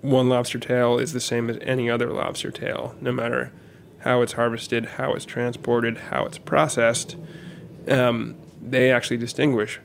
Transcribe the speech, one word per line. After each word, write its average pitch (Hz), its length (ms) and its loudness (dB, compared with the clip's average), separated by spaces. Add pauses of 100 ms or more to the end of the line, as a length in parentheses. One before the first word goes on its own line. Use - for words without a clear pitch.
one 131 280 4
lobster 123 300 0
tail 120 380 2
is 120 140 -2
the 123 80 -4
same 117 300 -2
as 113 120 -4
any 127 280 0
other 120 220 0
lobster - 400 -4
tail, - 500 -6
no 131 100 -2
matter 123 400 -2 (500)
how 123 200 2
it's 117 120 0
harvested, 117 520 0
how 131 280 -4
it's - 120 -6
transported, 120 720 0
how - 280 -2
it's - 120 -10
processed. 120 800 2 (720)
Um, 120 460 2 (260)
they 127 300 4
actually 120 260 2
distinguish 117 680 0